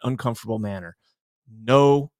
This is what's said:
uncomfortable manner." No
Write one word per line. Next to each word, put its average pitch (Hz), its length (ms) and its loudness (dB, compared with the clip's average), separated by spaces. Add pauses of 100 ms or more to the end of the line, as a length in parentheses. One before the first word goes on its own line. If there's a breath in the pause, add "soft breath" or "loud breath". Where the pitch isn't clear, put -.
uncomfortable 113 560 -4
manner." 95 360 -8 (680)
No 139 560 4